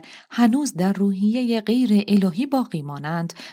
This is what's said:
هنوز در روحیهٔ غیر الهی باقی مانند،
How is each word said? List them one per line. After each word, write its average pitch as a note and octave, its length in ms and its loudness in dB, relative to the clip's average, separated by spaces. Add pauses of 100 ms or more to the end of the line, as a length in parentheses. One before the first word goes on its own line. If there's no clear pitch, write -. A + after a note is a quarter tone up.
(300)
هنوز A#3+ 440 2
در F#3 180 0
روحیهٔ G#3 680 0
غیر G#3+ 480 2
الهی G3 380 2
باقی B3+ 360 -2
مانند، D3+ 520 -6 (180)